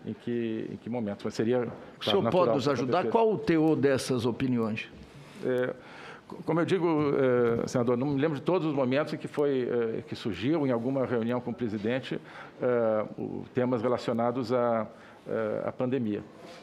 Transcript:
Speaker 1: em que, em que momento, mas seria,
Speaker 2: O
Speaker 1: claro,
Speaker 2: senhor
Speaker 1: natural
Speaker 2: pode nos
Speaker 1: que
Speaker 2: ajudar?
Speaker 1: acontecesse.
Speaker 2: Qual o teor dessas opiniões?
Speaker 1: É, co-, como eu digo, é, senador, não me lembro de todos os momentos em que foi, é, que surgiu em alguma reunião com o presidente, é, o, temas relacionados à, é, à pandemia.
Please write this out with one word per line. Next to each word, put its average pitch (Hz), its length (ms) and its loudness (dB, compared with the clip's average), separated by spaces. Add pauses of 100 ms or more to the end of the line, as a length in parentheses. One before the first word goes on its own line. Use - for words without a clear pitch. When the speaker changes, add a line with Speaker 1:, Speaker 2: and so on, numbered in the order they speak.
Speaker 1:
em 113 80 -6
que, 113 600 -4
em 98 40 -10
que 110 140 -10
momento, 110 340 -4
mas 107 100 -4
seria, 120 240 2
Speaker 2:
O - 20 0
Speaker 1:
claro, 120 120 -4 (280)
Speaker 2:
senhor 101 220 2
Speaker 1:
natural 117 220 4
Speaker 2:
pode 113 120 4
nos 120 80 0
Speaker 1:
que 143 60 2
Speaker 2:
ajudar? 123 300 2
Speaker 1:
acontecesse. 214 120 0
Speaker 2:
Qual 226 200 4
o 180 60 0
teor 160 380 4
dessas 127 500 2
opiniões? 117 640 0 (560)
Speaker 1:
É, 127 280 0 (540)
co-, - 180 -14
como 160 140 2
eu 165 60 4
digo, 175 240 2 (760)
é, - 60 -2
senador, 123 280 2
não 131 120 0
me 139 120 0
lembro 147 160 2
de 127 60 -6
todos 165 240 2
os 151 80 0
momentos 135 400 0
em - 20 -4
que 139 120 -8
foi, 139 420 0
é, 113 320 -2
que - 140 -10
surgiu 123 500 -2
em 131 60 2
alguma 123 340 0
reunião 117 340 0
com 120 120 -6
o - 20 -8
presidente, 113 640 -4 (420)
é, 117 440 2 (120)
o, 98 280 -6 (100)
temas 123 260 0
relacionados 120 720 0
à, 117 360 2 (400)
é, 110 400 -2
à - 20 -4
pandemia. 120 500 -2 (420)